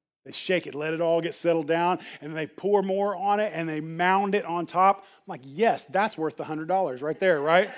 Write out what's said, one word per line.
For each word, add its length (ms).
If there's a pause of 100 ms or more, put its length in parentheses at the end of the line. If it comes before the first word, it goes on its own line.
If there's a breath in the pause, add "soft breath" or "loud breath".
(240)
They 80
shake 340
it, 80
let 180
it 80
all 200
get 140
settled 320
down, 340 (200 loud breath)
and 100
then 60
they 100
pour 360
more 340
on 240
it, 140
and 120
they 140
mound 540
it 100
on 220
top. 320
I'm 300
like, 160
"Yes, 420
that's 320
worth 180
the 80
hundred 240
dollars 320
right 180
there, 220
right?" 380